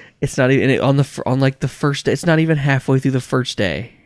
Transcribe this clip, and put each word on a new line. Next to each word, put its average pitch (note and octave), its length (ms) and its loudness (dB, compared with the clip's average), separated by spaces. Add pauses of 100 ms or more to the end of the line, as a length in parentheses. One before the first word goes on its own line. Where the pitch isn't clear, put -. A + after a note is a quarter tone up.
(220)
It's - 160 -6
not C3 140 4
even, B2 140 4
and C3 80 4
it, - 100 0
on C#3 160 2
the C#3 60 4
fir-, - 200 -8
on, C3 160 0
like, C3+ 200 0
the D3 80 -2
first - 360 -4
day, C3 80 0
it's C3 140 -4
not D#3+ 120 4
even D#3+ 200 2
halfway C3+ 400 0
through C3+ 140 0
the C3 80 0
first - 380 -4
day. F#2 340 -4 (140)